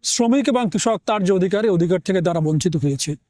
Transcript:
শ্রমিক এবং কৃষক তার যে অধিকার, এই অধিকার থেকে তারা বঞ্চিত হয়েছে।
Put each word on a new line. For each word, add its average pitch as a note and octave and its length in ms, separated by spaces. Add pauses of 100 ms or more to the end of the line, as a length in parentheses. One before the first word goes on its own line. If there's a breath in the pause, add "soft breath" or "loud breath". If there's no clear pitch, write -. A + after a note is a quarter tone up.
শ্রমিক A#3+ 460
এবং B3 200
কৃষক G#3+ 360
তার G#3+ 180
যে F#3 100
অধিকার, F#3+ 320
এই A3 40
অধিকার F3 300
থেকে F#3+ 220
তারা E3+ 180
বঞ্চিত D#3 360
হয়েছে। C#3 360 (180)